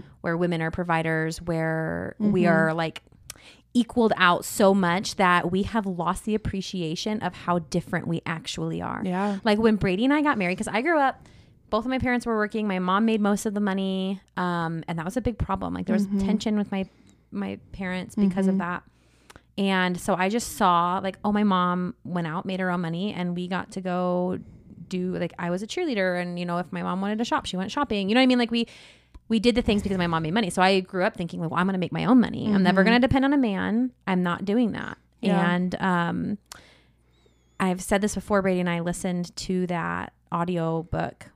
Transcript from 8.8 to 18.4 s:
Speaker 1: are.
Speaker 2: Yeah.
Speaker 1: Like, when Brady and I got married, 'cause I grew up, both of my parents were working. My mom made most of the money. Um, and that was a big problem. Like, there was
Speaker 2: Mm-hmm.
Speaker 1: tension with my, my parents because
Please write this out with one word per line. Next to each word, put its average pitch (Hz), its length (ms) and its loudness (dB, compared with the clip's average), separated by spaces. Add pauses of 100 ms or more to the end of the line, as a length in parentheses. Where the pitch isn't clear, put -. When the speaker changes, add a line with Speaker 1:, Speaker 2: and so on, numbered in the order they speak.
Speaker 1:
are. - 220 -4
Speaker 2:
Yeah. 196 400 -2
Speaker 1:
Like, 214 140 4
when 220 180 4
Brady 190 280 0
and 269 100 4
I 302 80 2
got 277 160 2
married, 180 200 -2
'cause 214 100 -6
I 214 140 -2
grew 320 160 2
up, 269 280 0 (420)
both 220 160 -2
of 254 60 -4
my 262 80 0
parents 247 280 0
were 226 100 0
working. 214 300 0
My 185 140 0
mom 185 240 2
made 220 160 2
most 208 260 2
of 202 80 -2
the 208 60 -2
money. 190 600 -2 (160)
Um, 170 520 -2
and 170 100 -4
that 156 60 -6
was 190 120 -8
a 208 40 0
big 214 180 -4
problem. 190 360 -4
Like, 185 120 -6
there 220 80 2
was 202 120 2
Speaker 2:
Mm-hmm. 196 200 -2
Speaker 1:
tension 214 300 0
with 208 160 -2
my, 190 140 -2 (440)
my 196 280 -8 (140)
parents 185 440 -8
because 190 320 2